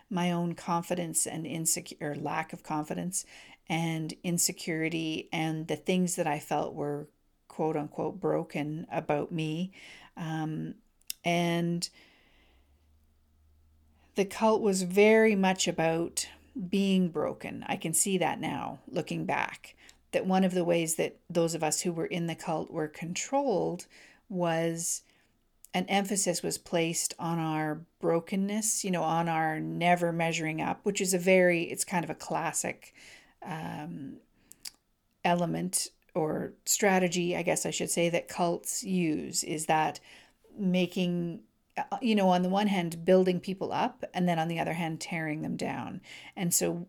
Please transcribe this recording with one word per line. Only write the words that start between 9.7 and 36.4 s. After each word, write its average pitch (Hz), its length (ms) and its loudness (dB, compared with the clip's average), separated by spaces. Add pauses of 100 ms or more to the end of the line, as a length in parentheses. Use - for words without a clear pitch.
Um, 160 600 -6 (480)
and 170 600 0 (2250)
the 196 100 2
cult 220 380 2
was 190 200 2
very 214 540 8
much 190 320 2
about 165 580 0 (440)
being 190 400 4
broken. - 580 -4
I - 80 0
can 160 160 -4
see 190 260 2
that 151 220 0
now, - 380 -6 (100)
looking 165 380 -4
back, - 500 -4 (360)
that 180 140 0
one 190 180 4
of 185 100 0
the 180 100 2
ways 170 300 2
that - 220 -4 (120)
those 165 260 2
of 160 80 -4
us 156 200 0
who 180 100 0
were 165 140 -4
in 170 200 -4
the 165 80 -4
cult 165 360 -4
were 156 180 -4
controlled 175 960 -2 (440)
was 165 720 -2 (720)
an 185 100 0
emphasis 196 580 0
was 160 140 -4
placed 165 600 -2
on 170 200 -2
our 156 440 -2 (180)
brokenness, 196 840 0
you 190 60 -2
know, 170 120 0
on 165 260 2
our 160 320 0
never 170 500 2
measuring 165 520 0
up, - 200 -2
which 202 160 0
is 190 140 0
a 185 60 4
very, 180 460 6
it's - 200 -4
kind 175 200 0
of 151 60 -8
a 160 40 -4
classic, - 800 -4 (500)
um, 160 720 -8 (1120)
element 175 640 0 (260)
or 156 400 -2 (100)